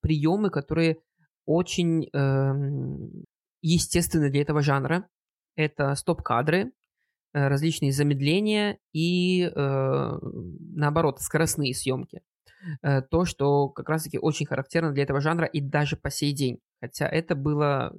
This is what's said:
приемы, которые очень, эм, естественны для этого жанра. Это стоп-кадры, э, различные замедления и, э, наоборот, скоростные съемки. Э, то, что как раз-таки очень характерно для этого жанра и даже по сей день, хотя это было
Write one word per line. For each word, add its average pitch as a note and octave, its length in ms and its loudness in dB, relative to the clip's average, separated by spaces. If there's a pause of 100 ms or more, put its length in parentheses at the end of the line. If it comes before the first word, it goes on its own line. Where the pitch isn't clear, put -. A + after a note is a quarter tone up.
приемы, D#3+ 480 2
которые D#3+ 500 0 (460)
очень, E3+ 680 2
эм, C#3 1120 -2 (380)
естественны E3 680 2
для C#3 120 2
этого D3 200 0
жанра. C#3+ 460 0 (480)
Это D3 400 0
стоп-кадры, E3 760 0 (640)
э, C#3 140 2
различные C#3+ 440 2
замедления D#3 840 2 (140)
и, F3+ 520 2
э, C3+ 760 0 (560)
наоборот, D3 460 2
скоростные D3+ 520 0
съемки. B2+ 480 -4 (600)
Э, C#3 200 2
то, E3 240 0
что C#3+ 440 2
как C3+ 200 -10
раз-таки D#3+ 300 -4
очень D3+ 260 0
характерно D3 460 -2
для C#3 120 0
этого C#3 180 0
жанра D#3+ 240 0
и D3+ 160 -2
даже C#3+ 340 -2
по - 160 -6
сей D3 220 0
день, C3+ 260 -2 (220)
хотя B2 260 -4
это E3 280 -2
было C#3+ 640 0